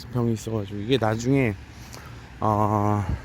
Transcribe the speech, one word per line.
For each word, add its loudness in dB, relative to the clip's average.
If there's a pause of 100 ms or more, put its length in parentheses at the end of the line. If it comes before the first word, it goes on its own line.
(140)
병이 2
있어가지고 -4
이게 2
나중에, 2 (840)
아, 4 (180)